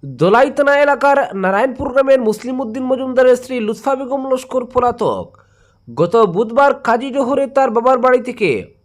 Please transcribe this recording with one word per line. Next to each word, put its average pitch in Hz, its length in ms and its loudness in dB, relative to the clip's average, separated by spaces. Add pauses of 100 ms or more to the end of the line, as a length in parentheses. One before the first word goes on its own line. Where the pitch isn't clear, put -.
দোলাই 180 480 2
থানা 285 280 2
এলাকার 285 380 2 (180)
নারায়ণপুর 208 560 -2
গ্রামের 269 300 4
মুসলিম 233 380 -4
উদ্দিন 254 240 -6
মজুমদারের 254 560 2
স্ত্রী 262 200 -10
লুৎফা 220 360 -4
বেগম 262 320 -6
লস্কর 254 380 -4
পলাতক। 226 600 -2 (640)
গত 147 260 -2 (140)
বুধবার 233 440 2 (120)
কাজী 240 280 -2
জোহরে 277 360 0
তার 269 240 0
বাবার 233 280 2
বাড়ি 254 220 2
থেকে 220 300 -4 (340)